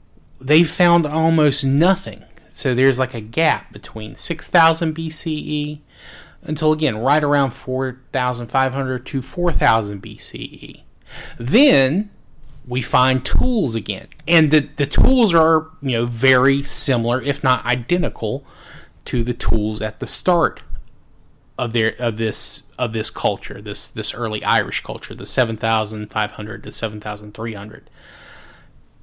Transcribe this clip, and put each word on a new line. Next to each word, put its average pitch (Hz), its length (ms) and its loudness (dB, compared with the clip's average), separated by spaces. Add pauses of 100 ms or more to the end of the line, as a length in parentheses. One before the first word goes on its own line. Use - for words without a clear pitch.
(420)
they've 156 280 4
found 175 360 4
almost 156 580 2
nothing. 147 600 0 (260)
So - 240 -2
there's, 127 240 4
like, 127 160 -2
a 117 80 -8
gap 123 500 -2
between - 440 -12
six - 340 -6
thousand 165 440 2
B 165 180 -6
C 160 240 -4
E 151 460 -6 (600)
until, 156 300 0
again, 151 260 0
right 139 260 2
around 143 280 2
four 131 500 -6 (100)
thousand 127 360 -4
five 131 260 0
hundred 131 320 -4
to 135 160 -4
four 175 300 -2
thousand 113 500 2
B 107 160 -14
C - 220 -10
E. - 460 -16 (520)
Then 151 720 4 (580)
we 123 140 -4
find 131 440 2
tools 226 480 4
again. 104 340 -6 (200)
And 160 240 4
the, 151 240 2
the 143 100 -2
tools 220 480 6
are, 160 380 2 (100)
you 135 120 -4
know, 117 120 0
very 131 560 2
similar, 123 580 0
if 139 240 -6
not 127 220 0
identical, 123 800 -2 (600)
to 120 180 0
the 120 100 -2
tools 107 480 2
at 107 180 -6
the 123 60 -6
start - 560 0 (960)
of 117 160 -4
their, 113 240 0
of 113 200 -2
this, - 600 -4
of 113 160 -4
this 110 160 -4
culture, - 500 -4
this, 104 280 -6
this - 260 -6
early 107 300 -6
Irish - 400 -2
culture, 110 320 -12
the 104 100 -12
seven 113 320 0
thousand 110 540 -4
five 107 220 -4
hundred 107 300 -12
to 107 80 -12
seven 107 300 -6
thousand 104 320 -12
three 113 220 -8
hundred. 104 340 -16 (1120)